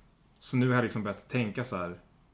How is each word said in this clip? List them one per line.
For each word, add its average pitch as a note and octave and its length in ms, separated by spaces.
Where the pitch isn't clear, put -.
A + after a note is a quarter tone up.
Så - 180
nu B2+ 100
har B2 80
jag B2 80
liksom G#2+ 200
börjat G2+ 260
tänka A#2+ 340
så G2+ 140
här F2+ 220